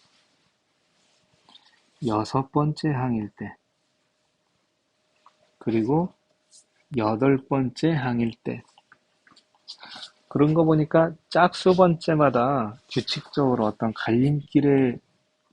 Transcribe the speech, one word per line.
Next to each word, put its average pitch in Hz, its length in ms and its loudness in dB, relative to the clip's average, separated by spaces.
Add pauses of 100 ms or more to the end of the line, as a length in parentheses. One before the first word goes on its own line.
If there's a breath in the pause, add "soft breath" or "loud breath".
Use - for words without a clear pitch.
(2000 soft breath)
여섯 110 440 -4
번째 151 380 -2
항일 123 480 -4
때, 98 180 -14 (2000)
그리고 123 540 -2 (840)
여덟 113 400 2
번째 135 540 -2
항일 120 420 -2 (100)
때. 117 200 -8 (1600 loud breath)
그런 151 260 2
거 165 100 2
보니까 160 500 2 (160)
짝수 180 460 2
번째마다 143 1040 2 (100)
규칙적으로 127 760 -2
어떤 107 280 -4
갈림길의 135 1080 0 (540)